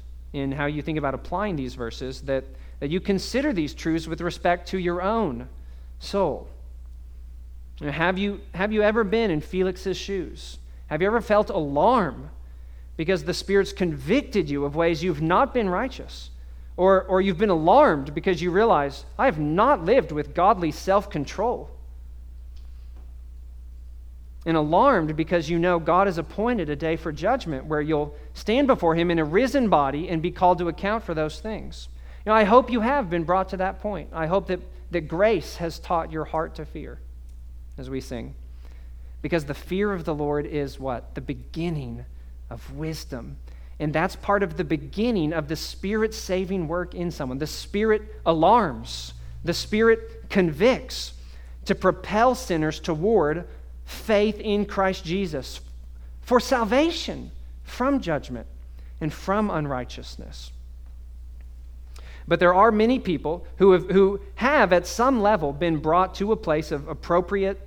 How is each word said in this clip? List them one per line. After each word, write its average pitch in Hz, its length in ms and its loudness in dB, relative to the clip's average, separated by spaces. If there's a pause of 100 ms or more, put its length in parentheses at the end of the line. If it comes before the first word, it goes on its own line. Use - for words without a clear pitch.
(340)
in 139 180 -2
how 143 140 0
you 151 160 -2
think 156 160 -2
about 143 160 0
applying 180 420 -4
these 127 200 -4
verses, 123 460 -8
that, 135 240 -2 (340)
that 143 100 -4
you 175 100 2
consider 226 540 0
these 156 220 -2
truths 160 320 -2
with 160 140 -6
respect 175 480 0
to 190 100 -2
your 175 220 -2
own 180 480 0 (500)
soul. 147 480 0 (1300)
Now, 147 100 -4
have 170 260 2
you, 202 240 -2 (140)
have 196 160 0
you 214 100 4
ever 214 220 4
been 214 260 2
in 151 120 2
Felix's 185 560 -2
shoes? - 600 -8 (300)
Have 151 140 -2
you 190 60 4
ever 226 140 4
felt 208 280 4
alarm 156 800 2 (680)
because 165 260 0
the 170 100 -2
Spirit's 196 380 2
convicted 170 760 0
you 143 160 0
of 143 100 -4
ways 165 280 2
you've 156 180 0
not 196 320 4
been 220 160 2
righteous? - 600 -6 (440)
Or, 190 280 6
or 190 160 4
you've 190 180 2
been 208 120 4
alarmed 165 640 6
because 165 280 0
you 180 100 0
realize, 165 520 4 (140)
"I 226 80 4
have 196 120 2
not 175 460 4
lived 185 300 4
with 143 200 -4
godly 175 380 4
self-control." 190 1000 -2 (2750)
And 165 100 2
alarmed 160 600 4
because 160 320 0
you 170 100 2
know 170 200 4
God 165 280 4
has 170 100 0
appointed 196 520 -2
a 147 80 -4
day 165 180 0
for 160 160 -6
judgment 156 540 -2
where 151 160 0
you'll 151 340 0 (180)
stand 254 340 2
before 175 280 4
him 170 160 2
in 165 80 2
a 156 60 2
risen 233 420 2
body 147 400 2
and 165 140 -2
be 175 100 -2
called 180 280 4
to 175 100 -2
account 208 340 -2
for 175 100 -6
those 156 280 -4
things. 185 480 -10 (360)
You 202 40 0
know, 220 60 6
I 220 100 8
hope 233 260 8
you 240 80 2
have 240 300 2
been 170 160 0
brought 185 240 2
to 190 80 -4
that 185 240 -2
point. 190 320 -6
I 160 140 -2
hope 185 200 2
that, 180 140 -2 (300)
that 165 180 -2
grace 196 480 2
has 170 220 -6
taught 165 340 -2
your 156 100 -4
heart 160 320 -4
to 156 100 -10
fear, 139 340 -12 (800)
as 131 120 -10
we 135 100 -4
sing. 127 360 -8 (840)
Because 156 220 0
the 139 100 -6
fear 196 380 -2
of 170 140 -4
the 165 100 -2
Lord 147 300 0
is 147 340 -4
what? 131 340 -6
The 143 60 -8
beginning 127 840 -6 (440)
of 127 240 -12
wisdom. 143 600 -8 (460)
And 151 120 0
that's 170 240 2
part 202 260 2
of 156 140 -2
the 175 80 -2
beginning 160 640 0
of 156 160 -2
the 156 80 -4
Spirit's 214 600 -2
saving 185 500 -2
work 170 260 -4
in 175 180 -4
someone. 131 260 -6
The 147 100 -4
Spirit 214 540 0 (240)
alarms, 165 880 4 (320)
the 170 80 0
Spirit 226 760 2
convicts 180 840 2 (500)
to 196 120 0
propel 190 600 4
sinners 156 460 0
toward 170 640 2 (380)
faith 208 520 2
in 208 280 0
Christ 190 400 0
Jesus 165 560 -4 (580)
for 247 220 4
salvation 233 920 0 (320)
from 262 380 0
judgment 127 460 -4 (520)
and 151 140 -2
from 208 360 0
unrighteousness. 139 1000 -6 (1800)
But 170 140 2
there 175 120 8
are 214 200 8
many 226 260 4
people 170 480 -2 (120)
who 190 120 10
have, 170 180 6
who 196 300 6 (160)
have 233 380 6
at 175 140 4
some 240 340 2
level 180 320 4
been 160 240 0
brought 170 380 2
to 208 180 0
a - 20 2
place 160 380 0
of 147 160 -6
appropriate, 190 760 0